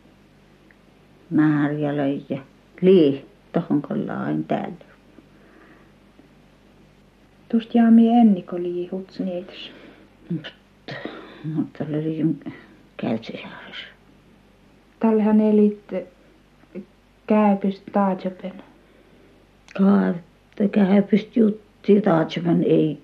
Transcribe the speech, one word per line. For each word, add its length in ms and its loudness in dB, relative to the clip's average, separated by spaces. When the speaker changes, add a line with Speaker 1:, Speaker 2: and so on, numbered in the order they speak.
Speaker 1:
Maarja 680 0
lei 320 -4
ja 80 -8
lii 440 4
tohon 300 -2
kollain 640 -6
täällä. 420 -8
Speaker 2:
Tust 260 -2
jaami 340 6
enniko 500 4
lii 280 -6
huts 320 -12
niitis. 520 -10
Speaker 1:
Mut, 220 -10
mutta 340 -8
le 140 -6
liian 320 -2
käytsisäärys. 800 -10
Speaker 2:
Tallehan 420 2
elit 380 2
käypyst 640 2
taatsopen. 600 -4
Speaker 1:
Ka-, 360 2
käypyst 640 2
jutti 640 0
taatsopen 640 0
ei, 400 2